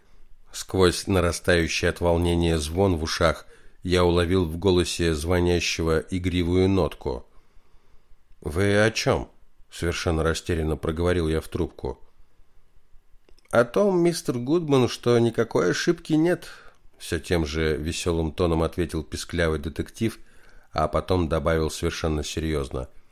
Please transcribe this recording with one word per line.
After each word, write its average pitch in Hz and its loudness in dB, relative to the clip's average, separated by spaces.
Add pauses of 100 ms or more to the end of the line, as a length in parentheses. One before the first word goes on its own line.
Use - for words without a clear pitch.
(520)
Сквозь - 2
нарастающий 87 2
от 82 -4
волнения 85 2
звон 85 0
в 78 -4
ушах 80 0 (380)
я 90 4
уловил 87 4
в 80 -6
голосе 87 2
звонящего 85 0 (100)
игривую 90 2
нотку. 73 -2 (1160)
"Вы 101 0
о 110 4
чем?" 92 -2 (400)
совершенно 82 -2
растерянно 80 0
проговорил 85 0
я 78 0
в - -12
трубку. - -6 (1500)
"О 120 4
том, 190 2
мистер 165 0
Гудман, 139 2
что 120 2
никакой 117 2
ошибки 165 0
нет", 165 2 (500)
все - -6
тем 82 0
же 78 -2
веселым 82 -2
тоном 82 2
ответил 80 -2
писклявый 82 -2
детектив, 82 -6 (540)
а 78 0
потом 82 0
добавил 80 0
совершенно 80 -4
серьезно: 71 -4 (240)